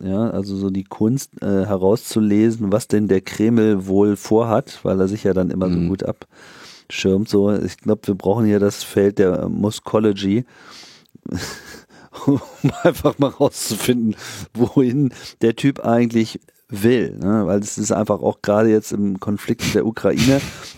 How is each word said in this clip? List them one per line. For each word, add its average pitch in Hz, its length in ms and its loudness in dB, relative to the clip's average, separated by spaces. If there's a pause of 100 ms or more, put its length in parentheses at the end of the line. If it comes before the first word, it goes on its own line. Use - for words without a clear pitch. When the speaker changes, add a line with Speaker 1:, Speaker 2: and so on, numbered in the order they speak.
Speaker 1:
ja, 98 280 -2
also 98 260 -4
so 98 140 -2
die 95 140 -4
Kunst, 117 480 -2 (100)
äh, 98 240 0
herauszulesen, 107 1040 2
was 113 160 0
denn 104 200 0
der 95 120 2
Kreml 107 640 2
wohl 101 300 2
vorhat, 113 640 0
weil 95 180 0
er 95 80 2
sich 104 160 -6
ja 95 100 2
dann 92 160 0
immer 92 200 -2
so 87 80 0
Speaker 2:
Mhm. 87 100 0
Speaker 1:
gut 95 160 -4
abschirmt, - 1200 -4
so. 101 240 2
Ich 92 260 -4
glaub, - 280 -2
wir 104 80 0
brauchen 107 320 0
hier 104 140 2
das 101 240 0
Feld 101 340 2
der 90 300 2
Muskology, 101 960 0 (840)
<laughs> - 1000 -12
um 143 140 2 (420)
einfach 151 360 0
mal 139 120 2
rauszufinden, 117 840 -2 (380)
wohin 123 580 2 (300)
der 113 140 2
Typ 139 240 0
eigentlich 117 600 0 (280)
will, 101 520 0
ne? 101 260 0
Weil 101 140 0
es 104 180 -8
ist 107 140 -2
einfach 107 280 0
auch - 220 -2
gerade 110 280 2
jetzt 107 220 0
im 101 280 -2
Konflikt - 460 -4
mit - 80 -2
der 104 120 2
Ukraine, 113 540 2 (380)